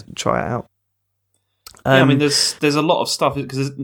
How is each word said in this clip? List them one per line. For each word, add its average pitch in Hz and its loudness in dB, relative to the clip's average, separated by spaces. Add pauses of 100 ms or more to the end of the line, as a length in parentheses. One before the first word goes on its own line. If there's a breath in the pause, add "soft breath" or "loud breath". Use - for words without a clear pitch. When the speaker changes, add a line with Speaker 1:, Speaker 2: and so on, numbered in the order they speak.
(160)
Speaker 1:
Try - -2
it - -6
out. 120 -8 (1160)
Speaker 2:
Yeah, 131 2
I 135 6
Speaker 1:
Um, 131 6
Speaker 2:
mean, 139 4
there's, 143 0
there's 147 2
a 151 2
lot 165 0
of - -4
stuff 139 -2
'cause 131 -8
there's, 139 -4 (120)